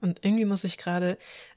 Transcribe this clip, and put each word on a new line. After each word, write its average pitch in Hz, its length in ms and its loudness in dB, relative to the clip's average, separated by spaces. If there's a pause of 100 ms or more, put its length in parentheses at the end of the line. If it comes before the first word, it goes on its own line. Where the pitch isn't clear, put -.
und 175 240 -2
irgendwie 214 200 4
muss 202 180 0
ich 180 160 -4
gerade, 180 400 0 (380)